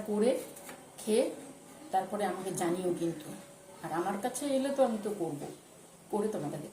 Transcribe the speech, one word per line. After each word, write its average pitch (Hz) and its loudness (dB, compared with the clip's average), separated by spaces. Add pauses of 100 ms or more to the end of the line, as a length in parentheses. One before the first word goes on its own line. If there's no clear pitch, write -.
করে 208 6 (680)
খেয়ে 226 4 (720)
তারপরে 196 0
আমাকে 185 -4 (100)
জানিও 180 2 (100)
কিন্তু। 170 -2 (560)
আর 156 -6
আমার 202 0
কাছে 247 -2 (140)
এলে 269 2
তো 269 8
আমি 220 0
তো 208 -2 (120)
করবো, 147 -2 (640)
করে 214 4
তোমাদেরকে 147 -4